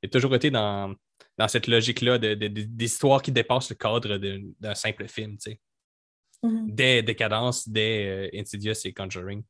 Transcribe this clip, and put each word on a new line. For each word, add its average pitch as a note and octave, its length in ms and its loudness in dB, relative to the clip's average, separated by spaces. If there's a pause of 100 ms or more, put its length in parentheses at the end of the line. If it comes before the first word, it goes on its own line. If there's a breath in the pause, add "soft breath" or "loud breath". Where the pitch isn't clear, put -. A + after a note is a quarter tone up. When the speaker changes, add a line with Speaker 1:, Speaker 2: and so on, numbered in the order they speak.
Speaker 1:
Il A2+ 40 -6
a - 20 -6
toujours C3 260 4
été C#3 160 4
dans, G2+ 420 0 (440 soft breath)
dans A2 100 2
cette A2+ 200 0
logique-là A#2 500 4
de, G#2+ 160 0
de, G#2 160 -2
de, G#2 140 -6
d'histoires A#2 580 2
qui - 100 -4
dépassent B2 380 2
le G#2+ 60 -8
cadre G#2+ 420 0
de, G2 240 -6 (180)
d'un G#2 160 -8
simple G#2+ 320 -4
film, G#2+ 300 -10
tu - 140 -12
sais. A2 80 -14 (840)
Speaker 2:
Mhm. A3+ 280 0
Speaker 1:
Dès B2+ 320 6
Décadence, A2+ 640 0
dès, G#2+ 680 -2
euh, G2 60 -10
Insidious G#2 460 -6
et F#2 80 -8
Conjuring. G2 560 -8